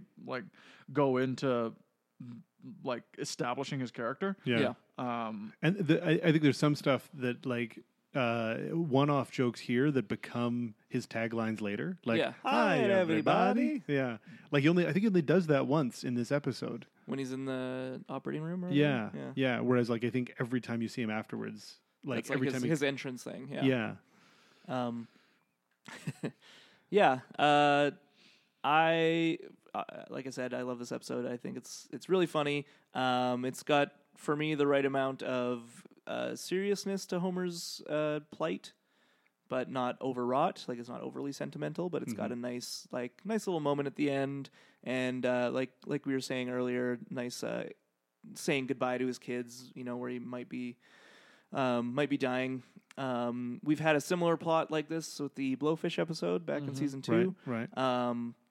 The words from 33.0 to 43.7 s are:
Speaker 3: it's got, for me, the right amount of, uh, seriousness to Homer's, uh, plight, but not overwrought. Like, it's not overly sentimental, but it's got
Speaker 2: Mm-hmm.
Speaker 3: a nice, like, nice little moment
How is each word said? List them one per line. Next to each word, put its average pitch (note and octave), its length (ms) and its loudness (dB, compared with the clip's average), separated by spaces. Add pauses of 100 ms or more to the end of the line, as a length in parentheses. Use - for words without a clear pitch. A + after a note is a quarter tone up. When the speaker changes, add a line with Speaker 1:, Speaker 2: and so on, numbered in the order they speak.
Speaker 3:
it's C3 180 -6
got, C#3+ 280 4 (240)
for - 200 -2
me, D3+ 200 0
the C#3+ 120 4
right C#3 180 6
amount C3+ 380 0
of, B2 380 -2 (460)
uh, B2 280 -4
seriousness G3 720 -2
to F3+ 120 -2
Homer's, F3+ 720 -4
uh, D3+ 300 0 (120)
plight, E3+ 420 -4 (760)
but B2+ 220 -4
not B2 320 -2
overwrought. B2+ 640 0
Like, A#2+ 120 -6
it's A#2+ 100 -12
not B2 120 -10
overly C3 300 -8
sentimental, D3+ 580 -6
but D3 140 -4
it's A#2+ 100 -4
got G#2+ 180 -4
Speaker 2:
Mm-hmm. A#2+ 140 -6
Speaker 3:
a B2 40 -4
nice, - 420 -8
like, B2 320 -6
nice G#3 240 -2
little F3 140 0
moment C#3+ 260 2